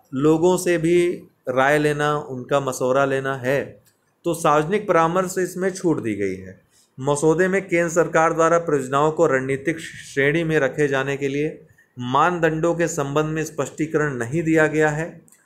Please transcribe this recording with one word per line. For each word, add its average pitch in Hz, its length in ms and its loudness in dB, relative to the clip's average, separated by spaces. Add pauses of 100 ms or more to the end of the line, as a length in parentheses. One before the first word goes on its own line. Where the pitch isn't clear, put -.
(140)
लोगों 160 440 4
से 175 200 0
भी 175 460 0 (260)
राय 131 280 2
लेना, 147 400 0
उनका 131 420 -4
मशवरा 131 460 0
लेना 135 300 -2
है, 123 460 -4 (420)
तो 170 100 -2
सार्वजनिक 160 540 2
परामर्श 180 480 2
से 185 80 -2
इसमें 180 260 -4
छूट 165 340 -2
दी 110 120 -4
गई 95 200 -4
है। 92 260 -16 (380)
मसौदे 156 480 2
में 190 200 -2
केंद्र 170 260 0
सरकार 165 400 2
द्वारा 165 260 2
परियोजनाओं 147 520 0
को 160 160 2
रणनीतिक 135 520 -2
श्रेणी 147 640 -2
में 160 160 0
रखे 143 280 0
जाने 139 300 -2
के 139 100 -4
लिए 147 380 -6 (340)
मानदंडों 160 760 2
के 165 120 0
संबंध 156 380 -2
में 156 200 -4
स्पष्टीकरण 151 680 -2
नहीं 123 300 -4
दिया 160 240 4
गया 151 220 2
है 160 320 -6 (240)